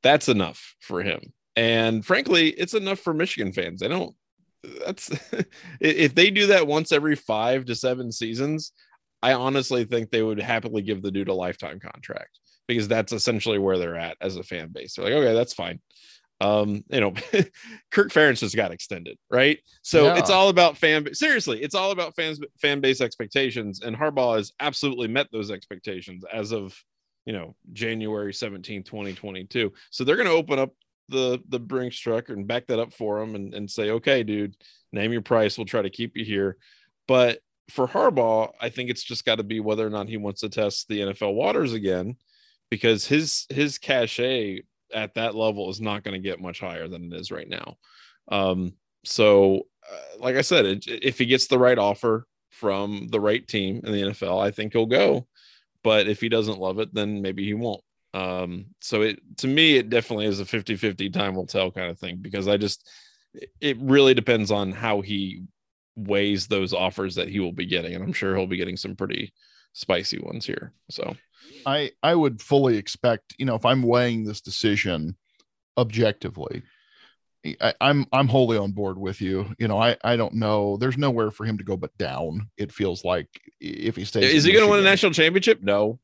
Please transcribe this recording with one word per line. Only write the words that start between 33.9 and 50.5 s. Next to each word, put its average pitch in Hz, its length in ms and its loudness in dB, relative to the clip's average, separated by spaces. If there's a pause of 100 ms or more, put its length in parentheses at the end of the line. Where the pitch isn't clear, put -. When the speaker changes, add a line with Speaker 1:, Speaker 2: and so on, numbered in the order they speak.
Speaker 1:
"Okay, 120 320 2
dude, 104 320 -2 (380)
name 110 200 -2
your 117 100 -2
price. 110 360 2
We'll 110 80 -6
try 110 160 -2
to 95 80 -4
keep 117 260 -10
you 87 80 -6
here." 98 320 -2 (520)
But 123 320 4 (300)
for 127 180 -2
Harbaugh, 113 720 2
I 117 80 -6
think 123 220 -8
it's 117 120 -6
just - 220 -10
gotta 113 180 0
be 110 180 -4
whether 107 260 -2
or 107 40 -4
not 104 180 -6
he 113 80 -10
wants 104 240 -8
to 107 80 -6
test 104 400 -4
the 104 140 -4
N 98 60 -2
F 98 140 -6
L 101 120 -2
waters 135 380 0
again, 98 440 -4 (540)
because 113 360 2
his, 151 420 0
his 139 300 -2
cachet 120 840 -2 (300)
at 110 220 -6
that 113 200 -2
level 104 360 -2
is 98 100 -10
not 104 240 -4
gonna 98 140 -8
get 92 220 -6
much 90 200 -12
higher 85 280 -8
than 87 240 -12
it 85 60 -10
is 85 140 -12
right - 160 -12
now. - 280 -12 (520)
Um, 92 460 0 (300)
so, 98 600 6 (240)
uh, 80 280 -18
like 127 180 -2
I 123 60 2
said, 147 240 4